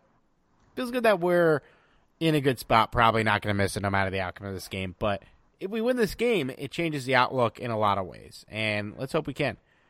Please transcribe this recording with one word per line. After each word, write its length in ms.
feels 160
good 120
that 160
we're 420
in 140
a 80
good 160
spot, 340
probably 320
not 180
gonna 120
miss 240
it 60
no 80
matter 180
the 120
outcome 260
of 60
this 140
game. 300
But 240
if 100
we 120
win 160
this 180
game, 340
it 220
changes 340
the 100
outlook 440
in 120
a 60
lot 200
of 100
ways, 420
and 480
let's 160
hope 140
we 60
can. 240